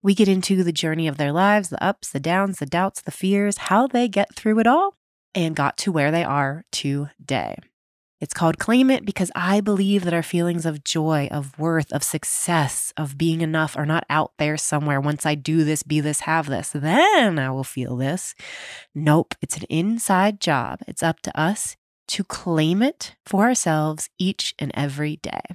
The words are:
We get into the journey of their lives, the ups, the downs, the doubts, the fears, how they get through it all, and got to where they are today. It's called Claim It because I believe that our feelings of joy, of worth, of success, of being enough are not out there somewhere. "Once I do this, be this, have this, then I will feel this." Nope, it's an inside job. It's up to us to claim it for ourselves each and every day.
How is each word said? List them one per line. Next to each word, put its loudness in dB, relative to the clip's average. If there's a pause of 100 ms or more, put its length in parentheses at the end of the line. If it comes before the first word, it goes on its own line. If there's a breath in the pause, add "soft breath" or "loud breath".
We 4
get 6
into 2
the 2
journey 0
of -6
their 0
lives, 4
the -4
ups, -2
the -6
downs, 0
the -4
doubts, -2
the -8
fears, 0
how 2
they 0
get 0
through 2
it 2
all, 4 (380)
and -2
got 0
to -2
where 2
they 0
are -2
today. -4 (640)
It's -8
called 2
Claim 4
It 2
because -2
I 2
believe 2
that 0
our 0
feelings 0
of -4
joy, 0
of -8
worth, 0
of -2
success, -2
of -6
being 0
enough 0
are -2
not 0
out 0
there 0
somewhere. 0
"Once -2
I 2
do 2
this, 0
be 0
this, -2
have 0
this, -4
then 4
I -2
will -4
feel -6
this." -4 (640 loud breath)
Nope, 2
it's -6
an -10
inside 0
job. -2
It's -8
up 0
to -8
us -2 (320)
to -4
claim 0
it -2 (100)
for 2
ourselves 0
each -4
and -6
every -4
day. -8 (140)